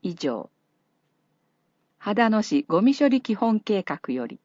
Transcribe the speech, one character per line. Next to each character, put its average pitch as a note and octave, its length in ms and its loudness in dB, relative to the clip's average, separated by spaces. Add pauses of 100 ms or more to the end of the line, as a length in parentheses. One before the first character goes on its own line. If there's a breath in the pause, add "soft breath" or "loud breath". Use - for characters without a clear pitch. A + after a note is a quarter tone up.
以 F3 140 -6
上。 A#2+ 340 -6 (1500)
秦 A3 300 0
野 G#3+ 120 2
市 C#3+ 260 0
ゴ E3 140 2
ミ C4+ 140 4
処 C#4+ 140 4
理 C4 120 2
基 A3 140 -2
本 A3 240 0
計 G3+ 260 -2
画 - 280 -8
よ B2 120 -6
り - 200 -14